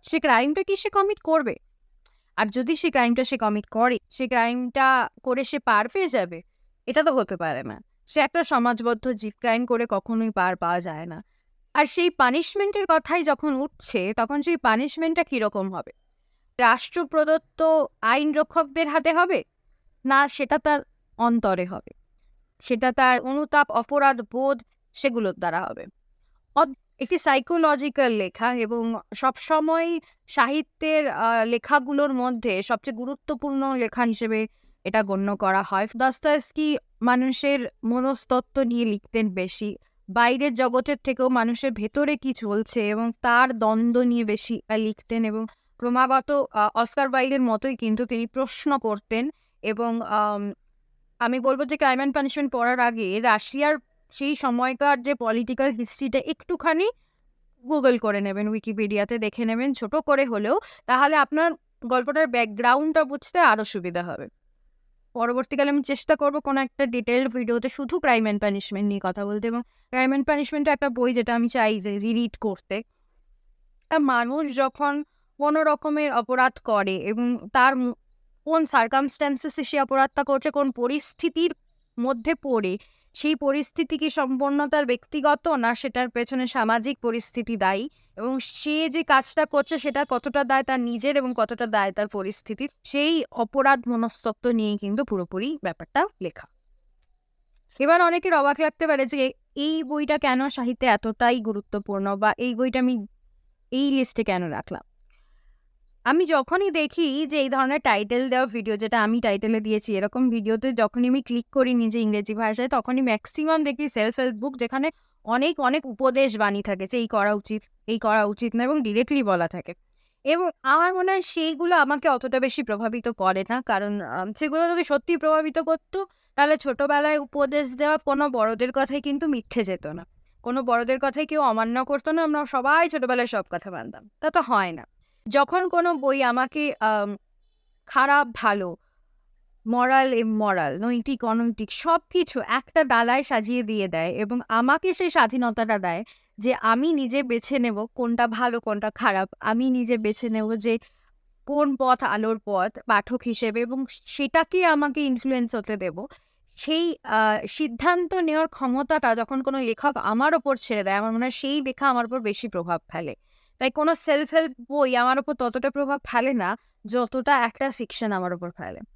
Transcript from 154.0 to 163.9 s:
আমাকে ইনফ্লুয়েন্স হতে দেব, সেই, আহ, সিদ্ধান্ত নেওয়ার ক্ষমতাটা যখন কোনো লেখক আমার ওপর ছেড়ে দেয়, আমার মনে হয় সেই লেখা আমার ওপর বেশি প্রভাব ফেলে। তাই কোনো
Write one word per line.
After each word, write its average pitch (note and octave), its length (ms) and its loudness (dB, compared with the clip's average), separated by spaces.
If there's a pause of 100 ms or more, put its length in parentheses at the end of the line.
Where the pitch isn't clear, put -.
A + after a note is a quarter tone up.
আমাকে D4 400 2
ইনফ্লুয়েন্স B3+ 500 -2
হতে G#3+ 220 -4
দেব, F#3 280 -6 (500)
সেই, E4 480 -2
আহ, G#3+ 440 2
সিদ্ধান্ত D#4 640 -2
নেওয়ার D#4+ 340 0
ক্ষমতাটা C4 680 0
যখন C4 260 -4
কোনো C4+ 200 -2
লেখক B3+ 360 -2
আমার B3+ 360 2
ওপর C#4 220 0
ছেড়ে G#3+ 280 -4
দেয়, G3 120 0
আমার G#3+ 160 -2
মনে A#3 140 -2
হয় C4 60 -4
সেই C#4+ 300 -4
লেখা C4+ 280 -2
আমার A#3+ 160 0
ওপর B3 140 -6
বেশি G#3+ 280 -4
প্রভাব F3 400 -4
ফেলে। D#3+ 280 -8 (440)
তাই C4 120 0
কোনো D#4 240 2